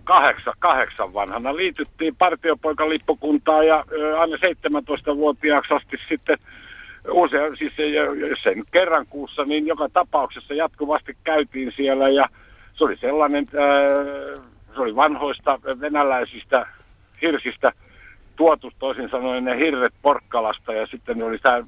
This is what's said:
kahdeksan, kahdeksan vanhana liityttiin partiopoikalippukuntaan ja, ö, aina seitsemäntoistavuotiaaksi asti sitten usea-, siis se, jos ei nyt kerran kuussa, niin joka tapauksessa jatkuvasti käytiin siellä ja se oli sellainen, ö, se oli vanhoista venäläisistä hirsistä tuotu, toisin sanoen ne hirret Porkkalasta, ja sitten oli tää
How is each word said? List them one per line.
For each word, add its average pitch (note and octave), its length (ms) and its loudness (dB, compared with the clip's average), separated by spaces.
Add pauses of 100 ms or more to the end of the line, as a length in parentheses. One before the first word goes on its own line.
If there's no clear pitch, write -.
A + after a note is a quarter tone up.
kahdeksan, C#3 540 4
kahdeksan A#2 560 0
vanhana A2 420 -4
liityttiin D#3+ 600 -4
partiopoikalippukuntaan D#3 1500 0
ja, D#3 260 4
ö, D#3 280 -2
aina E3 200 2
seitsemäntoistavuotiaaksi D3 1300 0
asti - 220 -4 (120)
sitten D3+ 300 -2 (720)
usea-, D3 480 2
siis D3+ 180 -6
se, D3+ 100 -2 (420)
jos - 180 -6
ei F#2+ 80 4
nyt A2 180 -10
kerran E3 380 2
kuussa, C#3+ 340 -8
niin D3+ 220 -2
joka D3+ 220 -2
tapauksessa C#3+ 680 -2
jatkuvasti D3 680 -4
käytiin C3+ 520 -2
siellä C3+ 320 0
ja C#3 200 4 (460)
se D#3+ 100 0
oli G#2+ 120 0
sellainen, C#3+ 580 -2
ö, C#3+ 840 0 (380)
se C3+ 60 -8
oli A2+ 160 -2
vanhoista D3 640 0 (220)
venäläisistä C3+ 840 -2 (560)
hirsistä C#3 500 -2 (640)
tuotu, D#3 420 2
toisin C3 320 -6
sanoen B2+ 340 -4
ne B2+ 140 -2
hirret C3+ 440 0
Porkkalasta, A#2 680 -2
ja A2 140 -4
sitten A2+ 380 -8
oli A2+ 140 -6
tää B2 300 2